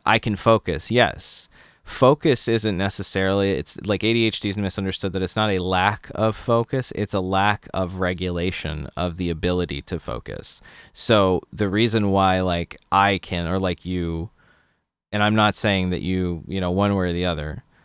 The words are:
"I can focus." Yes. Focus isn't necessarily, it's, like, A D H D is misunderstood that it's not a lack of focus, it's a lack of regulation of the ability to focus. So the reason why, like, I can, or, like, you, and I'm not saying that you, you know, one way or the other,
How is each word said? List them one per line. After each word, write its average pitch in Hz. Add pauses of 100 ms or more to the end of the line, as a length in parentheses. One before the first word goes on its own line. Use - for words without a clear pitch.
"I 113
can 104
focus." 98
Yes. - (340)
Focus 135
isn't 107
necessarily, 98
it's, -
like, 98
A 113
D 117
H 110
D 104
is 98
misunderstood 95
that 92
it's -
not 107
a 95
lack 92
of 110
focus, 120
it's 101
a 98
lack 95
of 92
regulation 90
of 87
the 90
ability 85
to 85
focus. - (300)
So 95 (100)
the 104
reason 107
why, 95
like, 87 (120)
I 98
can, 85
or, 92
like, 90
you, 85 (840)
and 104
I'm 104
not 107
saying 95
that 87
you, 90
you 95
know, 90
one 101
way 90
or -
the 87
other, 76 (200)